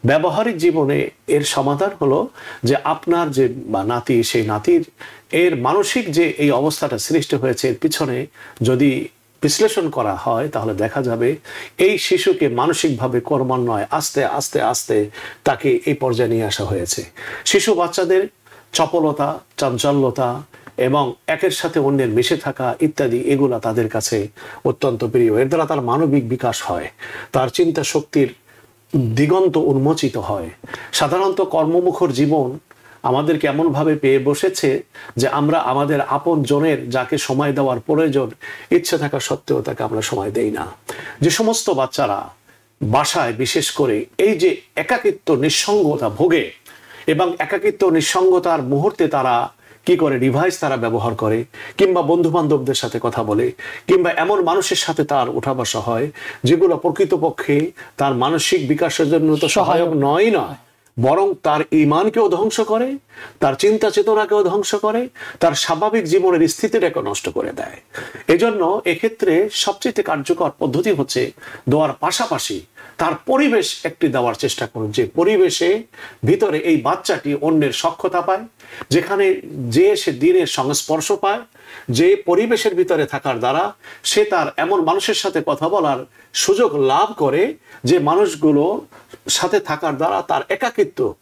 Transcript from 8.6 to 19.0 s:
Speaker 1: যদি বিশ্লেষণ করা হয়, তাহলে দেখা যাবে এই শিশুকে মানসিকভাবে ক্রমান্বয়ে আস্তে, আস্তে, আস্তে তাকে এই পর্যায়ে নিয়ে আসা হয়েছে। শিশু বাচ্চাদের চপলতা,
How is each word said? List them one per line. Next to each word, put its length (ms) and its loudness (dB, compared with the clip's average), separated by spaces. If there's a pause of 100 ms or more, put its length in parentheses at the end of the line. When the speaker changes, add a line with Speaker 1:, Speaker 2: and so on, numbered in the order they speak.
Speaker 1:
যদি 460 2 (340)
বিশ্লেষণ 480 2
করা 260 -2
হয়, 340 -2
তাহলে 240 -4
দেখা 280 -2
যাবে 340 0 (420)
এই 200 4
শিশুকে 520 2
মানসিকভাবে 720 0
ক্রমান্বয়ে 680 0
আস্তে, 340 -2
আস্তে, 360 -2
আস্তে 480 0 (340)
তাকে 420 2
এই 80 0
পর্যায়ে 360 0
নিয়ে 140 0
আসা 220 -4
হয়েছে। 380 -4 (420)
শিশু 280 2
বাচ্চাদের 540 2 (460)
চপলতা, 680 0 (180)